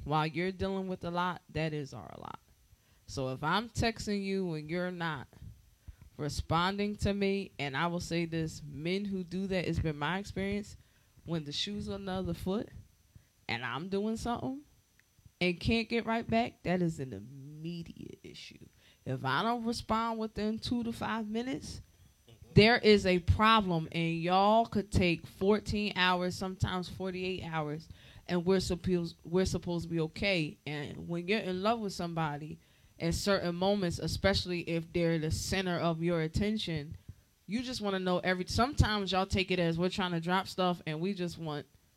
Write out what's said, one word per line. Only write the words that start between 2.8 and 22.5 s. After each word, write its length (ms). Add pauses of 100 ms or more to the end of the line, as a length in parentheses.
So 220
if 160
I'm 240
texting 560
you 300
and 160
you're 200
not 360 (920)
responding 800
to 160
me, 460
and 180
I 120
will 120
say 240
this, 400
men 400
who 200
do 240
that, 200
it's 120
been 180
my 200
experience, 580 (480)
when 200
the 80
shoe's 360
on 180
the 60
other 220
foot 340 (800)
and 160
I'm 240
doing 280
something 440 (800)
and 200
can't 280
get 180
right 220
back, 360
that 180
is 160
an 140
immediate 1120
issue. 400 (400)
If 200
I 180
don't 220
respond 540
within 400
two 260
to 80
five 360
minutes, 520 (760)